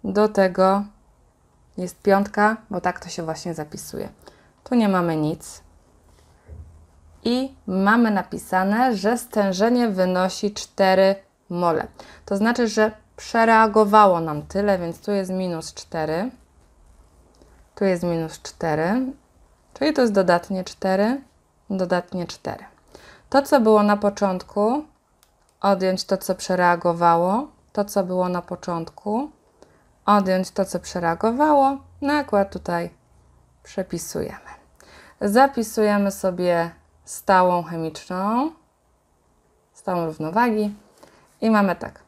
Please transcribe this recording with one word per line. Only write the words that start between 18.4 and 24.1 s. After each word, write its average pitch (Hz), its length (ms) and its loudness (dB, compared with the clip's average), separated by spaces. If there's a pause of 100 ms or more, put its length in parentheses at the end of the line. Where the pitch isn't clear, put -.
cztery, 180 680 -4 (640)
czyli 294 180 -2
to - 80 -2
jest 233 120 2
dodatnie 185 520 0
cztery, 208 580 -2 (480)
dodatnie 180 560 -4
cztery. - 380 -12 (680)
To, 277 120 4
co 277 180 2
było 214 220 6
na 208 140 4
początku, 208 880 -2 (760)